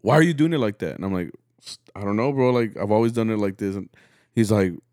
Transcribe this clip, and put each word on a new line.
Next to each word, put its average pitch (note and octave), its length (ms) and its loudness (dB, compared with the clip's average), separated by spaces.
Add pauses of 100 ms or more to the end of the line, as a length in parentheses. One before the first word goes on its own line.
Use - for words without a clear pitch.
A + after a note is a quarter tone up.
why A2+ 120 4
are D#3 80 8
you E3+ 120 2
doing D3+ 180 0
it D3 60 -2
like G#2+ 220 -2
that?" D2+ 160 -6
And F2 100 -10
I'm G2 80 -4
like, F2+ 160 -6 (640)
"I G2 60 -10
don't G#2 140 -2
know, C3 160 0
bro. B2+ 180 2
Like, A#2+ 260 -2
I've G2+ 140 -4
always A2+ 220 2
done A2+ 180 0
it G#2+ 80 -2
like G2 180 -2
this." G2+ 200 -4
And F#2+ 120 -10 (460)
he's G#2+ 180 2
like F#2+ 220 2 (180)